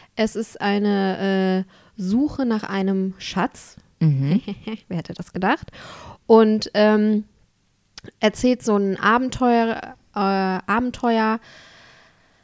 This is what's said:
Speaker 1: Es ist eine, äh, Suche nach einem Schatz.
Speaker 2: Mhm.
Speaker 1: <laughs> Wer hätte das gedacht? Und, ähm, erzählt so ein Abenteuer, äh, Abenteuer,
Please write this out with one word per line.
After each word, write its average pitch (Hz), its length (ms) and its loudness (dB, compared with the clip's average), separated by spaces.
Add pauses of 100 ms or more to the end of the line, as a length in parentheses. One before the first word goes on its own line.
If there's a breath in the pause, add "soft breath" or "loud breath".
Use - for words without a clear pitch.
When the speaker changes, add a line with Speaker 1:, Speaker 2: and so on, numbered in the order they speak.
(160 loud breath)
Speaker 1:
Es 226 220 -2
ist - 240 -8
eine, 196 1040 0
äh, - 40 -20 (300 soft breath)
Suche 254 440 -2
nach 220 180 -2
einem 190 560 -2
Schatz. - 560 -6 (240)
Speaker 2:
Mhm. 151 420 2 (240)
Speaker 1:
<laughs> 214 220 -12
Wer 180 100 -6
hätte 170 160 -8
das - 200 -14
gedacht? 196 380 -2 (560 loud breath)
Und, 220 460 6
ähm, 214 520 4 (920)
erzählt 240 440 0
so 214 120 0
ein 196 240 0
Abenteuer, 233 960 0 (200)
äh, 208 40 -4
Abenteuer, 220 1200 0 (1040 soft breath)